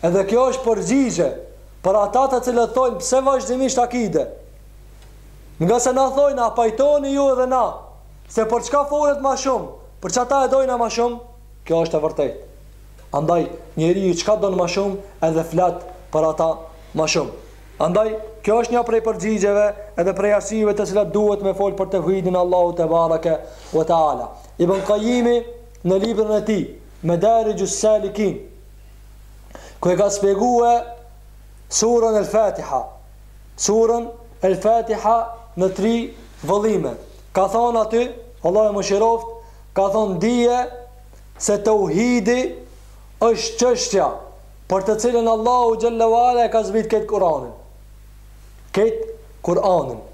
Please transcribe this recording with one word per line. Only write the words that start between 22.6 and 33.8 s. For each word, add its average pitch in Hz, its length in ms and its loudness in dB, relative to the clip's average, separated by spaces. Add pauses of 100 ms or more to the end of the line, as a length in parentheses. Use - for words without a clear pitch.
te 175 120 0
bareke 160 500 2 (340)
ve 156 160 2
taala. 151 380 2 (340)
Ibn 185 280 2
Qayimi 240 480 2 (520)
në 190 160 4
librin 214 320 0
e 208 80 2
tij, 208 220 -2 (420)
Madarijus 202 720 2
Salikin, 208 540 0 (1500)
ku 180 140 2
e - 20 2
ka 202 160 2
shpjeguar 233 800 2 (840)
surën 226 480 2
El-Fatiha, 202 640 -2 (720)
surën 226 540 0 (400)